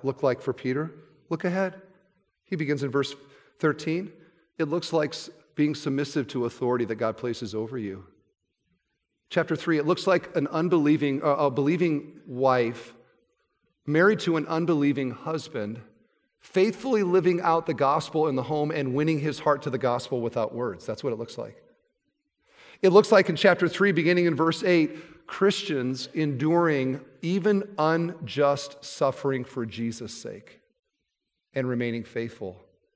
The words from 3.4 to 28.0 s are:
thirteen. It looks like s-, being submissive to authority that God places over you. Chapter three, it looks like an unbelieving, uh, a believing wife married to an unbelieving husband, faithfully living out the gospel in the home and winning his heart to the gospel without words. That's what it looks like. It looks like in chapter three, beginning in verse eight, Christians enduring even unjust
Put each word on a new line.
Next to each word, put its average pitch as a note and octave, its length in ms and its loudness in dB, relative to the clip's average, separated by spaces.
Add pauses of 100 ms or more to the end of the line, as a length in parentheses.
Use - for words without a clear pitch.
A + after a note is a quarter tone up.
thirteen. E3 560 -2 (440)
It E3 80 0
looks D#3+ 280 -4
like D3+ 200 0
s-, - 160 -12 (260)
being D3+ 200 2
submissive C#3+ 540 -2
to B2 160 -4
authority A#2+ 400 -2
that G#2+ 100 -6
God A2 220 -4
places A2+ 380 -6
over A2+ 220 -6
you. G2 280 -10 (1200)
Chapter E3 260 0
three, D#3+ 220 0
it D3 80 0
looks F3+ 220 0
like F3 280 0
an C#3+ 120 -2
unbelieving, D3+ 760 2
uh, D3 120 2
a C#3+ 160 2
believing D3 760 0
wife B2 680 0 (920)
married E3+ 340 4
to E3 180 0
an D3 100 -2
unbelieving C#3+ 640 0
husband, A#2 680 -8 (600)
faithfully G#3+ 640 2
living F3 380 4
out E3 240 2
the E3 80 -2
gospel D3+ 540 2
in C#3 80 -2
the C3 80 -2
home D3+ 280 -2
and C#3 220 -2
winning D3+ 260 0
his D3+ 200 -4
heart C#3+ 240 2
to D3+ 60 -4
the C3 80 -4
gospel B2 440 -2
without A2+ 320 -2
words. A#2 320 -6
That's A2 180 -8
what C3+ 100 -4
it A2 40 -6
looks A2+ 200 -10
like. A2 240 -14 (1200)
It F#3+ 80 6
looks G3+ 220 8
like G3 180 6
in E3+ 60 0
chapter F3 320 4
three, G3 240 2
beginning F3 340 4
in E3 100 2
verse D#3+ 280 0
eight, E3+ 640 0
Christians C3+ 840 -2
enduring D3 880 0 (200)
even G3 420 0 (140)
unjust D#3 1080 0